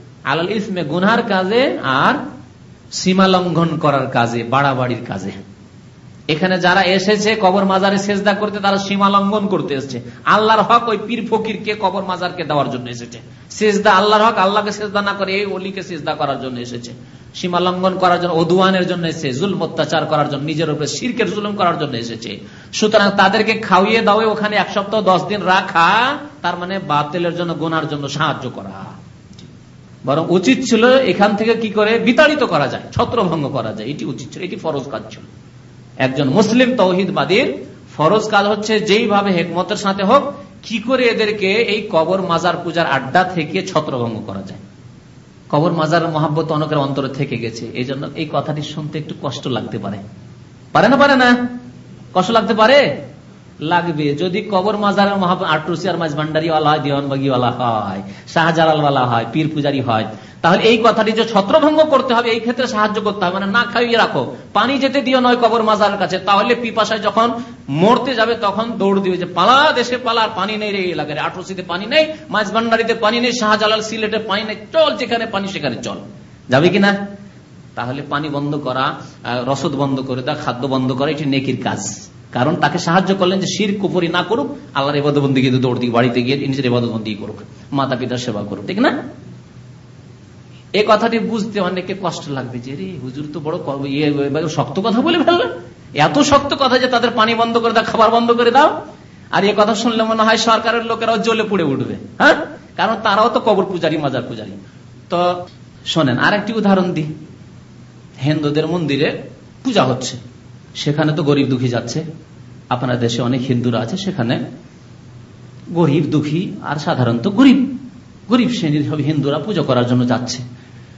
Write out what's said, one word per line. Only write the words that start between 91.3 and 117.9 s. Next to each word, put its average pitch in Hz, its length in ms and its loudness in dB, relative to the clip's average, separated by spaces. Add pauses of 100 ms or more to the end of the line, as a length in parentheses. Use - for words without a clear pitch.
অনেকে 180 420 -4
কষ্ট 160 260 -6
লাগবে 123 300 -6
যে, 131 180 -10
"রে 190 160 -10 (100)
হুজুর 131 300 -10
তো 170 80 -8
বড় 156 260 -6
ক-, 139 200 -6
ইয়ে, 143 200 -2
এ, 143 420 0
শক্ত - 320 -2
কথা 220 200 2
বলে 339 220 2
ফেললেন, 349 260 2 (460)
এত 156 240 4
শক্ত 285 360 4
কথা 254 240 2
যে 254 80 2
তাদের 240 240 2
পানি 226 240 2
বন্ধ 233 240 0
করে 233 140 2
দাও, 226 120 2
খাবার 220 260 4
বন্ধ 233 220 4
করে 233 180 4
দাও।" 277 360 4 (440)
আর 180 140 2
এ 202 120 2
কথা 214 180 2
শুনলে 226 280 0
মনে 220 200 0
হয় 226 140 4
সরকারের 226 500 0
লোকেরাও 226 320 0
জ্বলে 220 240 0
পুড়ে 202 220 0
উঠবে, 123 300 -2 (240)
হ্যাঁ, 202 160 6 (420)
কারণ 214 260 0
তারাও 214 260 4
তো 240 120 0
কবর 202 240 2
পূজারী, 165 320 -2
মাজার 131 260 -2
পূজারী। 107 280 -10 (600)
তো 180 360 0 (400)
শোনেন, 131 320 2
আর 170 160 2
একটি 208 180 -2
উদাহরণ 196 400 2
দিই। 151 120 -2 (1200)
হিন্দুদের 151 420 0
মন্দিরে 156 560 -2 (420)
পূজা 202 200 2
হচ্ছে, 127 320 -2 (580)
সেখানে 151 380 0
তো 165 100 -2
গরিব 143 240 2
দুঃখী 123 220 0
যাচ্ছে। 117 360 -4 (640)
আপনার 123 300 -2
দেশে 120 220 0
অনেক 123 260 0
হিন্দুরা 120 320 0
আছে, 113 160 -6
সেখানে 123 480 -2 (1300)
গরিব 156 340 2
দুঃখী 151 480 -2 (100)
আর 147 140 -6
সাধারণত 131 520 0
গরিব, 240 500 4 (500)